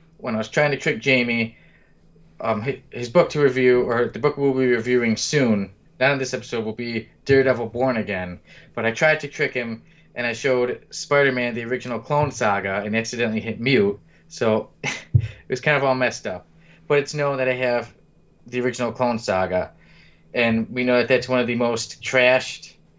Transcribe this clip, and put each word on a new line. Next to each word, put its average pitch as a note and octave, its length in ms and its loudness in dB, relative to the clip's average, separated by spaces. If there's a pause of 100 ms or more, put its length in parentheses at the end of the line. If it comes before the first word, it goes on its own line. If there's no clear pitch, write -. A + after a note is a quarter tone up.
(180)
when A#2+ 160 -6
I A2 40 -2
was A2+ 100 -4
trying D3 240 2
to C3 40 0
trick A#2 240 -4
Jamie, A#2+ 560 0 (840)
um, G2+ 200 -2
hi-, - 300 -6
his A#2+ 180 -8
book E3 220 4
to D3 100 -2
review, B2+ 420 4
or A#2 260 0
the A2+ 100 -10
book C#3+ 180 0
we'll C#3 160 2
be C3 140 2
reviewing A#2 500 2
soon, A2+ 560 0 (280)
not C3+ 120 4
in C3+ 60 -2
this C3 160 -4
episode, A2+ 300 -6
will G#2+ 100 -6
be A#2 340 -6 (160)
Daredevil B2+ 440 4
Born B2 280 -2
Again. F#2 420 -6 (360)
But A2+ 120 -4
I A2+ 60 2
tried D#3 280 2
to C#3+ 80 -8
trick C#3+ 260 -4
him, A#2 280 -6 (320)
and A#2+ 120 -4
I A#2 60 -4
showed B2 580 0
Spider-Man B2+ 640 0
the A#2 100 -6
original A#2+ 340 -4
Clone D3 320 0
Saga G2 540 -2
and G#2+ 120 -2
accidentally A2+ 440 -2
hit G#2+ 200 -8
mute. G#2+ 380 2 (300)
So A2 480 0
<laughs> - 60 -14
it - 100 -4 (560)
was B2+ 120 -4
kind D3+ 160 2
of C3+ 80 0
all C3 100 2
messed B2+ 320 -2
up. F#2 200 -8 (400)
But C#3+ 140 2
it's C#3+ 140 -6
known C#3+ 240 -2
that B2+ 100 0
I B2+ 60 0
have A#2+ 400 -2 (520)
the B2 140 -4
original A#2+ 320 -2
Clone A#2+ 260 0
Saga, F#2 540 -2 (640)
and A2+ 360 0
we B2 140 -4
know B2 140 4
that A#2 100 2
that's B2+ 200 2
one B2+ 120 2
of A#2+ 60 0
the A#2+ 100 -2
most A#2+ 460 -4
trashed B2+ 720 2 (240)